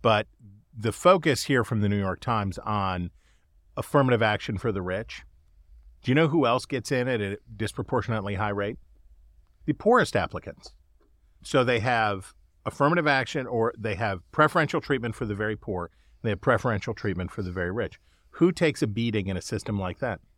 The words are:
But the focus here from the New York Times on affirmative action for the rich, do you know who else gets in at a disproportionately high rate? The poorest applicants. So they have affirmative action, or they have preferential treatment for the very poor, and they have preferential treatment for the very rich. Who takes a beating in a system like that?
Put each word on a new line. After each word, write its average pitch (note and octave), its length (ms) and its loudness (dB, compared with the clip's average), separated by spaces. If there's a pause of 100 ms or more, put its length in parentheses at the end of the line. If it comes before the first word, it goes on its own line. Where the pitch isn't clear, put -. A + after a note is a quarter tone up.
But A2 260 4 (500)
the G#2+ 160 -2
focus D#3+ 500 4
here B2+ 220 4
from A2 160 0
the G#2 80 4
New G#2 100 2
York F#2+ 220 -2
Times G#2 380 -2
on F#2+ 520 -2 (640)
affirmative B2+ 460 2
action G#2+ 360 0
for A#2 140 -2
the F#2+ 100 -4
rich, F#2 420 -6 (800)
do B2 100 -2
you C3 40 4
know D#3 140 4
who D3 160 2
else A#2+ 200 2
gets C3+ 280 -4
in B2 160 0
at A#2+ 100 0
a G2+ 180 -4 (200)
disproportionately G#2+ 800 -4
high G#2 140 -2
rate? G2+ 280 -4 (880)
The D#3 80 0
poorest A3 420 2
applicants. - 580 -6 (680)
So C3+ 200 2
they A#2+ 160 2
have G#2+ 540 0 (320)
affirmative D3 420 2
action, C3+ 400 0
or A2+ 280 0
they G#2+ 200 -4
have G2 240 -2 (120)
preferential D3+ 480 2
treatment A#2+ 360 -2
for B2 100 -6
the G#2 80 -4
very G#2+ 220 -2
poor, F2+ 300 -6
and - 420 -12
they - 20 2
have G2 120 -2
preferential G#2+ 520 0
treatment F#2 380 -4
for A2 100 -8
the F2+ 100 -6
very F2+ 200 -2
rich. G#2+ 280 -6 (320)
Who F3+ 200 4
takes D#3+ 320 0
a B2 40 0
beating G#2+ 400 -2
in F#2+ 100 -2
a E2+ 40 -4
system G#2 380 -4
like F#2 200 -4
that? F#2+ 220 -4 (160)